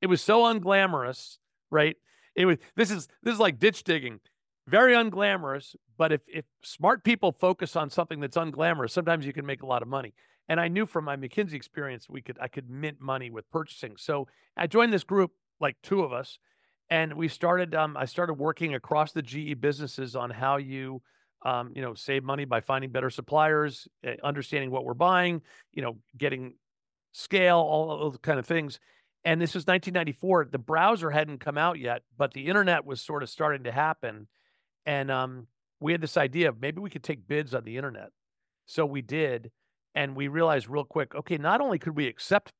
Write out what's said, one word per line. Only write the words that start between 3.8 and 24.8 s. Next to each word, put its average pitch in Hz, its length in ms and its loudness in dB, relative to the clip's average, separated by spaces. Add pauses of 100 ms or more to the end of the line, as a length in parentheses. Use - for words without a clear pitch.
digging, 127 380 -2 (460)
very 240 260 8
unglamorous. 190 840 0 (220)
But 160 160 4
if, 147 160 0
if 160 160 -10 (180)
smart 196 400 0
people 208 300 4
focus 180 420 0
on 156 140 -2
something 165 320 -4
that's 139 160 -4
unglamorous, 156 540 -2
sometimes 165 340 0
you 139 80 -6
can 143 120 -8
make 139 180 -8
a 135 40 -10
lot 123 140 0
of 117 80 -8
money. 131 240 -6 (340)
And 165 140 2
I 170 80 0
knew 202 160 0
from 160 180 -4
my 139 140 -6
McKinsey 151 360 -4
experience, 135 560 -10
we 139 120 -12
could, 120 180 -14
I 131 80 -6
could 127 220 -10
mint 143 320 -8
money 131 300 -6
with 110 200 -14
purchasing. 139 460 -8
So 143 320 -4 (260)
I 165 120 -2
joined 226 260 4
this 180 100 2
group, 190 280 2 (280)
like, 143 240 0
two 196 200 2
of 131 100 -4
us, 127 260 -8 (520)
and 160 220 2
we 165 140 -2
started, 175 480 0
um, 151 200 0
I 135 100 -4
started 165 300 -4
working 156 380 -2
across 151 380 0
the 160 100 -4
G 131 200 -10 (100)
E - 20 -4
businesses 135 600 -4
on 123 160 -6
how 135 260 0
you, 131 460 -10 (420)
um, 123 300 -2
you 135 80 -6
know, 120 100 -6
save 135 300 -4
money 139 220 -4
by 120 160 0
finding 135 280 -2
better 131 220 -2
suppliers, 151 760 0 (160)
eh, 120 200 -6
understanding 139 480 -4
what 127 140 -4